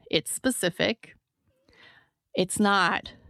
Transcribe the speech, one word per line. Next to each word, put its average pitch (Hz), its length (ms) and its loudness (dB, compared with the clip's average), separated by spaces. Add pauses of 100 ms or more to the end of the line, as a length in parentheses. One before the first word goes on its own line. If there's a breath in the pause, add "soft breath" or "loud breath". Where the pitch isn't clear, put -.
(100)
it's - 220 -2
specific. - 840 -2 (1200 soft breath)
It's - 240 -2
not, 196 540 2 (180)